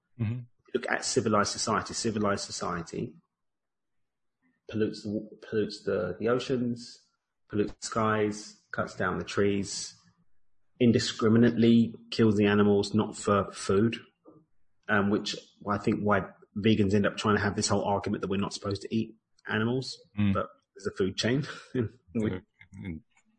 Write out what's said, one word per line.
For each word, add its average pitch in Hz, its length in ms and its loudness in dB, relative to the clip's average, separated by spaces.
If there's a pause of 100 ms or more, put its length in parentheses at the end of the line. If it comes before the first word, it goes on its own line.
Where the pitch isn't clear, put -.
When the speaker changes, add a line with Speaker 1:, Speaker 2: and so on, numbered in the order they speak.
(200)
Speaker 1:
Mm-hmm. 117 200 -4 (340)
Speaker 2:
look 123 160 -2
at - 160 -2
civilized 107 460 2
society. 95 420 -4
Civilized 104 500 -2
society - 680 -8 (1600)
pollutes - 320 -4
the 110 80 -8
wa-, 107 180 -6 (200)
pollutes 104 360 -4
the, 95 360 -2
the 107 80 -2
oceans, 123 720 -4 (480)
pollutes - 320 -2
the - 60 -12
skies, 107 680 -2 (160)
cuts - 220 -6
down 90 240 -2
the 90 60 -6
trees, 101 720 -2 (840)
indiscriminately 117 1160 4 (160)
kills 110 260 4
the 104 100 4
animals, 101 460 4
not - 240 0
for 98 360 2
food, 110 440 0 (920)
um, 101 200 2
which - 240 -2 (340)
I 101 100 0
think - 240 0
why 101 200 2 (360)
vegans 101 340 4
end 101 140 4
up - 100 -2
trying 104 200 2
to 101 60 2
have 101 140 0
this 104 120 -2
whole 101 160 0
argument 98 360 -2
that 98 80 -6
we're 95 120 0
not 101 120 -4
supposed 101 300 -6
to - 120 -8
eat 110 200 -4 (340)
animals, 117 480 -2 (220)
Speaker 1:
Mm. 101 160 2
Speaker 2:
but 101 140 -2 (280)
there's 98 100 -8
a 101 100 -6
food 95 200 -2
chain. 123 300 0 (280)
<laughs> 120 140 -2 (260)
We 110 160 0 (540)
Speaker 1:
In-, 82 160 -10 (380)